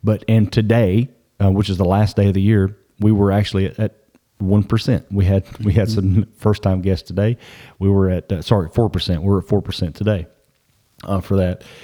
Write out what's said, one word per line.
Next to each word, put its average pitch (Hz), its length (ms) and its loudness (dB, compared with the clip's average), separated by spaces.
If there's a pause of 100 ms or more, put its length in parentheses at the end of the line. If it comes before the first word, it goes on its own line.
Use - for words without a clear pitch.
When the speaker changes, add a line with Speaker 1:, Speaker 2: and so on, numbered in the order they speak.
Speaker 1:
But, 107 240 -2
and 110 240 2
today, 113 600 0 (320)
uh, 98 80 4
which 95 180 0
is 95 80 -2
the 95 80 0
last 98 320 0
day 101 120 2
of 95 60 0
the 95 80 -2
year, 101 360 2 (220)
we 107 120 2
were 101 200 2
actually 98 340 0
at, - 140 -10
at 110 160 -4 (420)
one 101 240 2
percent. 113 480 -2
We 98 140 0
had, 95 200 2 (200)
we 104 80 2
had 98 180 0
some 107 140 -2
Speaker 2:
Mm-hmm. 95 340 0
Speaker 1:
first-time 98 440 -2
guests 95 240 -4
today. 104 300 -2 (440)
We 98 100 2
were 98 180 4
at, 90 240 -4
uh, 85 100 -6
sorry, 92 260 0
four 113 200 0
percent. 85 340 -4
We 95 60 -2
were 98 120 4
at - 80 -10
four 104 120 0
percent 90 360 -6
today, 101 320 -2 (760)
uh, 95 160 -4
for 98 160 -2
that. 90 260 -2 (220)